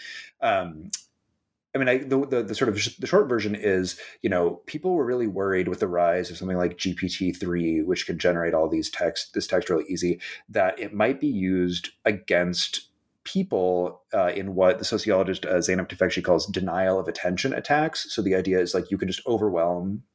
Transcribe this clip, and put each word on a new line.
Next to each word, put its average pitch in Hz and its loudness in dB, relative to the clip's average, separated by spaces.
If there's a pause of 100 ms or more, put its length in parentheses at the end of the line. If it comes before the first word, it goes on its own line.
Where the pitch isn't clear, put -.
(400)
Um, 92 -2 (800)
I 139 -2
mean, 131 2
I, 127 4
the, 135 0
the, 127 0
the 107 -6
sort 120 2
of 101 -2
sh-, - -4
the 127 -6
short 185 4
version 107 0
is, 92 0 (220)
you 110 2
know, 87 2
people 180 -2
were 147 2
really 120 0
worried 95 0
with 87 -4
the 104 2
rise 87 0
of 85 -14
something 92 -2
like 90 0
G 95 -2
P 92 -4
T 90 -2
three, 85 0
which 87 -2
can 87 -4
generate 85 2
all 80 2
these 80 -2
text, - -4
this 98 -2
text 90 -2
really 80 2
easy, 87 -2 (280)
that 98 0
it 101 -8
might 113 2
be 151 0
used 92 0 (140)
against 90 0 (360)
people, 92 0 (120)
uh, 92 2
in 98 -6
what 92 6
the 104 -6
sociologist, 95 2
uh, 85 0
Zeynep 90 2
Tufekci 90 0
calls 87 2
denial 95 0
of 85 -4
attention 92 -2
attacks. 151 -2
So 110 -2
the 95 2
idea 92 2
is, 87 0
like, 92 -2
you 98 0
can 95 -2
just - -6
overwhelm 98 0 (100)